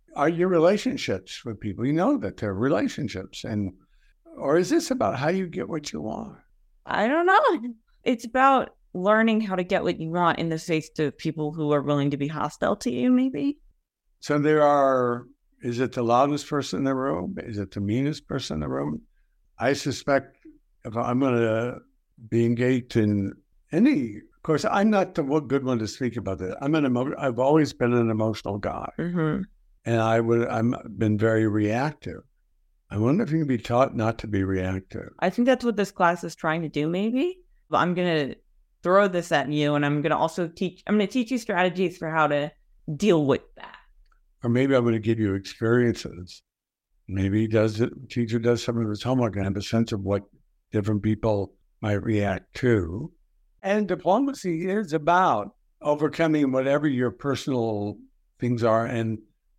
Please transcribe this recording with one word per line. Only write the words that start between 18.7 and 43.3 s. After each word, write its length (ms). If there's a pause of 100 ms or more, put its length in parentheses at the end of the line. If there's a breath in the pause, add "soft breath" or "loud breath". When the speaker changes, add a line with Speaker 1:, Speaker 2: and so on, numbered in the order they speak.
Speaker 1:
I 140
suspect 640 (460)
if 120
I'm 240
gonna 560 (520)
be 160
engaged 520
in 360 (380)
any, 460
of 260
course, 220
I'm 260
not 240
the 80
one, 240
good 180
one 140
to 80
speak 300
about 220
that. 220
I'm 140
an 120
emo-, 300
I've 220
always 340
been 200
an 180
emotional 480
guy. 400
Speaker 2:
Mm-hmm. 440 (440)
Speaker 1:
And 140
I 200
would, 280
I'm 260 (240)
been 180
very 300
reactive. 760 (680)
I 80
wonder 240
if 80
you 80
can 80
be 100
taught 400
not 220
to 80
be 180
reactive. 640 (120)
Speaker 2:
I 100
think 160
that's 180
what 120
this 140
class 340
is 100
trying 280
to 60
do, 200
maybe. 500 (320)
But 80
I'm 160
gonna 400 (480)
throw 260
this 240
at 180
you, 240
and 120
I'm 160
gonna 160
also 300
teach, 380
I'm 80
gonna 120
teach 240
you 80
strategies 580
for 140
how 160
to 240 (460)
deal 280
with 180 (140)